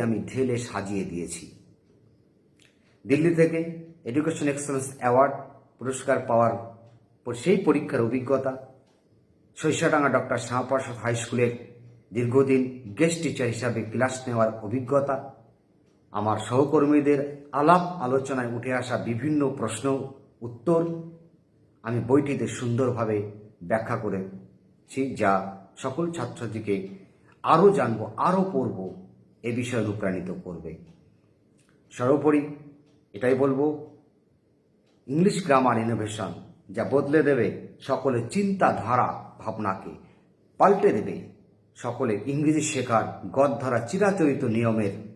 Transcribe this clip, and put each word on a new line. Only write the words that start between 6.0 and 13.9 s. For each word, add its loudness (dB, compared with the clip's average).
পাওয়ার 4
পর -6
সেই 4
পরীক্ষার 2
অভিজ্ঞতা, 0
সরিষাডাঙ্গা 2
ডক্টর -2
শ্যামাপ্রসাদ -2
হাই -2
স্কুলের 0
দীর্ঘদিন 4
গেস্ট 2
টিচার -2
হিসাবে -2